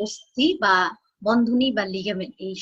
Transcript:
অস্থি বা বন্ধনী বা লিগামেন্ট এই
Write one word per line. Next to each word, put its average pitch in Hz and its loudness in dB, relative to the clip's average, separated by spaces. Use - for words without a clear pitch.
অস্থি - -4
বা 196 4
বন্ধনী 240 2
বা 208 0
লিগামেন্ট 190 -6
এই 190 -8